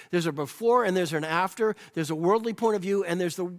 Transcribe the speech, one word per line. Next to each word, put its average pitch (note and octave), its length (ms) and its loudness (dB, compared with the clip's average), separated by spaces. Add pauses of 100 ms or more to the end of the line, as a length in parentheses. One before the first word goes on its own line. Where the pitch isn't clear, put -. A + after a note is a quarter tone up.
There's F3 160 0
a E3 60 0
before A3 540 2
and F#3 100 2
there's F3+ 160 0
an D#3 140 -2
after. F#3 500 0 (180)
There's D#3 160 -2
a D#3+ 60 -4
worldly G#3+ 380 0
point A3 240 0
of F#3+ 40 -8
view, G3 220 0
and F3 160 -2
there's F3 160 -2
the F#3 100 -6 (140)